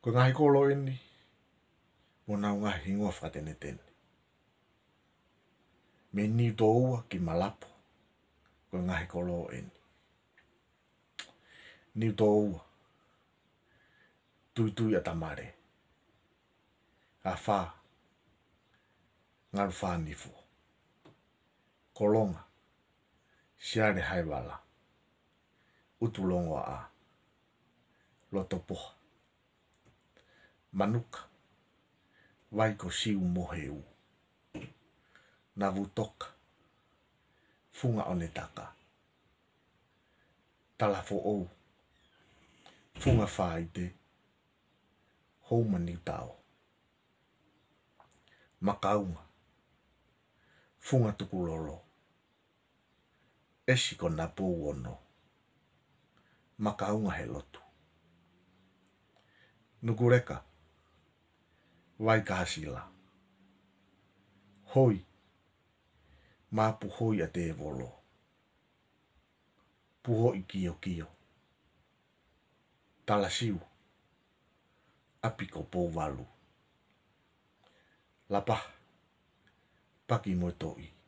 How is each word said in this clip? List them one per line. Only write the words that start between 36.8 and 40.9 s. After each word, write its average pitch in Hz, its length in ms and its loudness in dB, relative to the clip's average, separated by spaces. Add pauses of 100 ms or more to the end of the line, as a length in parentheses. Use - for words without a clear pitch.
funga 117 320 -2
o - 120 -4
ne 85 120 -4
taka. - 460 -12 (2000)
Talafo 101 380 0